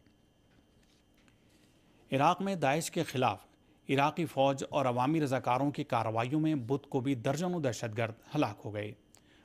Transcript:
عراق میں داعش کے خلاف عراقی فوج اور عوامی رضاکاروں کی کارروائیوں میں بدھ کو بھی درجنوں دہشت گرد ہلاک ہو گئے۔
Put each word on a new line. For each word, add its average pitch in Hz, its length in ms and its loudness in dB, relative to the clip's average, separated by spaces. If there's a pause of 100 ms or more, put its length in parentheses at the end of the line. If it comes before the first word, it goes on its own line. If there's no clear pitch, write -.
(2000)
عراق 147 300 4
میں 196 140 -4
داعش 147 360 0
کے 170 120 -2
خلاف 123 420 0 (440)
عراقی 143 360 2
فوج 135 440 2
اور 139 160 0
عوامی 131 360 2
رضاکاروں 131 500 0
کی 147 120 -6
کارروائیوں 117 560 0
میں 156 160 2
بدھ 135 320 -4
کو 139 120 0
بھی 135 160 0
درجنوں 151 440 -2
دہشت 117 380 -4
گرد 113 160 -2 (220)
ہلاک 127 300 -2
ہو 104 80 -8
گئے۔ 104 180 -6 (540)